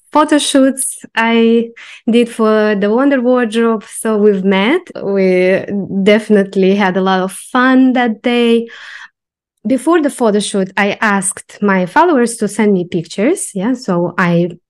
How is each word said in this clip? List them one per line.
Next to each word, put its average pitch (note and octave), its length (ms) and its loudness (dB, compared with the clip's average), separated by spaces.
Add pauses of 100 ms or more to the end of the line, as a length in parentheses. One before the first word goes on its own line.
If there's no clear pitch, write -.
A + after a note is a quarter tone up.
(120)
photo D4+ 260 2
shoots C4+ 680 0 (100)
I A3+ 540 2 (420)
did A#3 160 4
for G#3+ 480 0
the G3+ 180 0
Wonder C4+ 280 2
Wardrobe. A#3 640 0
So A3 320 -4
we've G3+ 260 2
met. G3 380 0 (200)
We F#3 640 0 (400)
definitely G3 720 2
had G3 220 0
a F#3 40 0
lot F#3+ 200 0
of F#3+ 100 -4
fun C4 640 2
that A#3+ 280 -2
day. A#3 460 0 (1000)
Before C4+ 360 0
the C#4+ 80 0
photo G#3+ 300 0
shoot, F#3+ 360 -4
I G3+ 240 -2
asked - 640 -4
my F#3+ 240 0
followers A#3+ 520 2
to G3+ 120 -2
send G#3 240 2
me F3+ 100 0
pictures. G3 720 -4
Yeah, G#3 180 -2
so F3 440 -2
I F3 340 0 (180)